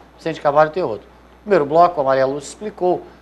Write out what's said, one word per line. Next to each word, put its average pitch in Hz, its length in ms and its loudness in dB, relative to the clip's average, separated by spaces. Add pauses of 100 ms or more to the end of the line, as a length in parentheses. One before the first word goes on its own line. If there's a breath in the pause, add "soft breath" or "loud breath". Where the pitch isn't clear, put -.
(160)
Vicente 160 240 -8
Carvalho 151 300 2
tem 180 120 -4
outro. 113 240 -6 (300 soft breath)
No - 60 -20
primeiro 180 240 2
bloco, 170 340 2
a 135 40 0
Maria 135 220 2
Lúcia 143 220 -6
explicou 180 540 -4 (200 loud breath)